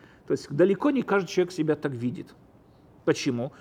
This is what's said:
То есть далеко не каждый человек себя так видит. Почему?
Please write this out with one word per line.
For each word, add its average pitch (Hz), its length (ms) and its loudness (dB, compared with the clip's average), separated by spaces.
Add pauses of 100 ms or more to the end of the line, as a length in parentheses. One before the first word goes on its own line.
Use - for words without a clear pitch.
(260)
То - 60 -4
есть - 180 -4
далеко 190 400 4
не 254 140 0
каждый 196 240 0
человек 180 240 0
себя 156 240 0
так 147 160 -4
видит. 117 420 -6 (680)
Почему? 131 580 0